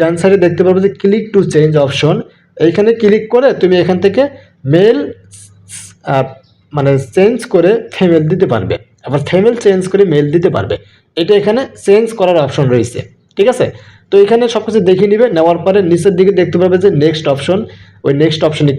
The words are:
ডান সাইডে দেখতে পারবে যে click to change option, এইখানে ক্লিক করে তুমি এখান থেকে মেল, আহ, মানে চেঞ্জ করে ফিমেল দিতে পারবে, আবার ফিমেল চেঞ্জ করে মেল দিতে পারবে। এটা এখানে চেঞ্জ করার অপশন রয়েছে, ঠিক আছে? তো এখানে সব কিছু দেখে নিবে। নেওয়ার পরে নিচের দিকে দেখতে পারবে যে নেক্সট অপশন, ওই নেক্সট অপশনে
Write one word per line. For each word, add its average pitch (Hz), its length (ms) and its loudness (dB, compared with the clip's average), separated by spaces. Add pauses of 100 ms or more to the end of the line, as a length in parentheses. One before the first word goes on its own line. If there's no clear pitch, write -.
ডান 165 180 0
সাইডে 190 260 2
দেখতে 170 200 0
পারবে 185 200 2
যে 196 60 -2 (100)
click 214 320 0
to 202 60 2 (140)
change 156 220 2 (100)
option, 147 300 -2 (500)
এইখানে 202 240 2 (120)
ক্লিক 208 220 2 (100)
করে 254 140 2 (140)
তুমি 180 220 2
এখান 180 220 0
থেকে 202 160 0 (520)
মেল, 214 240 4 (1160)
আহ, 135 120 0 (480)
মানে 139 180 0 (240)
চেঞ্জ 220 220 2 (160)
করে 180 180 2 (240)
ফিমেল 165 360 0
দিতে 185 220 0
পারবে, 98 220 -4 (320)
আবার 135 120 -2 (100)
ফিমেল 214 260 2 (100)
চেঞ্জ 190 160 2 (100)
করে 196 120 2 (100)
মেল 147 120 2 (100)
দিতে 175 200 0
পারবে। - 200 -4 (460)
এটা 185 180 0
এখানে 214 220 0 (240)
চেঞ্জ 208 200 4 (140)
করার 180 260 2
অপশন 135 280 -2
রয়েছে, 113 260 -2 (380)
ঠিক 202 160 2
আছে? - 140 -2 (420)
তো 185 140 0
এখানে 226 200 2 (100)
সব 214 140 -4
কিছু 214 120 -2 (100)
দেখে 185 220 2
নিবে। 214 140 2 (100)
নেওয়ার 170 300 2
পরে 190 140 2 (120)
নিচের 180 280 2
দিকে 190 200 4
দেখতে 175 220 -2
পারবে 180 220 2
যে 202 60 4 (140)
নেক্সট - 300 -2
অপশন, 175 260 -2 (460)
ওই 139 60 0 (100)
নেক্সট 156 260 0
অপশনে 151 320 0